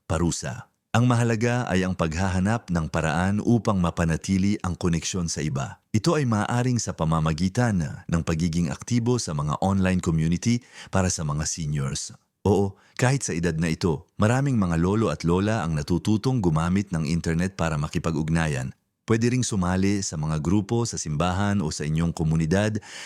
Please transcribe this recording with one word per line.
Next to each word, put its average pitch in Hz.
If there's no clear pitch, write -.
parusa. 80
Ang 117
mahalaga 120
ay 92
ang 92
paghahanap 92
ng 80
paraan 82
upang 110
mapanatili 90
ang 90
koneksyon 82
sa -
iba. 67
Ito 151
ay 143
maaaring 120
sa 95
pamamagitan 82
ng 85
pagiging 82
aktibo 120
sa 78
mga 73
online 92
community 87
para 92
sa -
mga 76
seniors. 73
Oo, 98
kahit 131
sa 82
edad 85
na 87
ito, 82
maraming 127
mga 85
lolo 98
at -
lola 95
ang 80
natututong 104
gumamit 87
ng 80
internet 85
para 80
makipag-ugnayan. 78
Pwede 113
ring 123
sumali 95
sa 90
mga 78
grupo 104
sa 85
simbahan 90
o 78
sa 76
inyong 82
komunidad 82